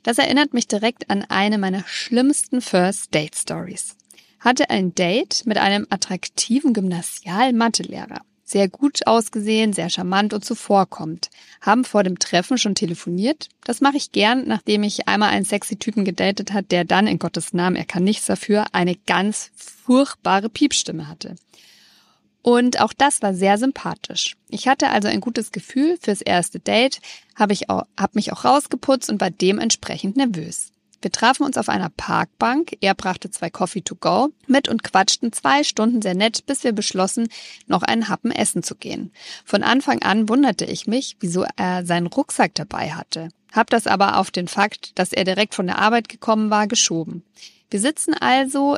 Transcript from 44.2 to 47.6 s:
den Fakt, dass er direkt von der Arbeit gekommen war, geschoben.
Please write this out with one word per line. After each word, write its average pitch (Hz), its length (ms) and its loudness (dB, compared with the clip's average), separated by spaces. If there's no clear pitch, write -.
den 180 200 -6
Fakt, - 500 -4
dass 180 140 -2
er - 100 0
direkt 185 320 -2
von 185 120 -2
der - 120 -2
Arbeit 220 300 2
gekommen 220 400 -2
war, 208 180 2
geschoben. 170 560 -2